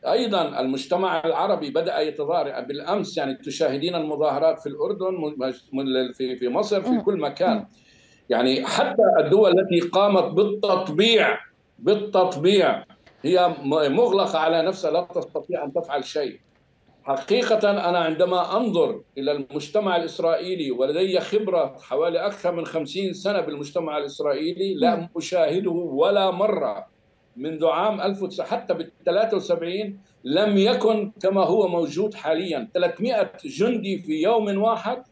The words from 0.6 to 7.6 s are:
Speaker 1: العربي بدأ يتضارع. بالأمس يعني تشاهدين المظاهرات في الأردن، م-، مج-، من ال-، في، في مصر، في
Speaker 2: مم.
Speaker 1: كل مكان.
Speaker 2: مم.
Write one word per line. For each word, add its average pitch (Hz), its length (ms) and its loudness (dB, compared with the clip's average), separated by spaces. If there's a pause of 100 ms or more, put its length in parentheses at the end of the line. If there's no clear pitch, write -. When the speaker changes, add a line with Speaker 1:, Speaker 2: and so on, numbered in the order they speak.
Speaker 1:
العربي 165 440 0
بدأ 160 300 -2
يتضارع. 151 600 -2
بالأمس 143 580 -4
يعني 135 180 -4
تشاهدين 147 600 -2
المظاهرات 151 640 0
في 147 100 -8
الأردن، 185 460 -4
م-، 151 220 -6
مج-، 127 260 -6 (100)
من 135 140 -4
ال-، 127 260 0
في، 127 220 -4
في 123 140 -2
مصر، 196 320 0
في 220 80 -4
Speaker 2:
مم. 240 120 2
Speaker 1:
كل 190 180 0
مكان. 160 360 0
Speaker 2:
مم. 208 120 -6 (640)